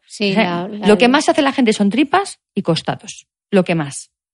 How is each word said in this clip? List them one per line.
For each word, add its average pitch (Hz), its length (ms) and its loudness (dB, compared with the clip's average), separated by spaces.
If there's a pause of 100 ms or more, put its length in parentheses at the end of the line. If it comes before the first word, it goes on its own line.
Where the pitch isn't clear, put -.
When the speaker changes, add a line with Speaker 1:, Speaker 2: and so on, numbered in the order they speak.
Speaker 1:
Sí, 202 260 -4
Speaker 2:
O - 20 -2
sea, 180 360 -2
Speaker 1:
la, - 100 -12
la 190 80 -2
Speaker 2:
lo 202 100 6
que 214 120 4
más 294 200 2
hace 320 120 2
la 269 120 0
gente 240 200 2
son 202 160 2
tripas 311 500 0 (140)
y 196 80 -4
costados. - 680 -6 (240)
Lo 185 140 4
que 175 100 -2
más. 147 360 -8 (220)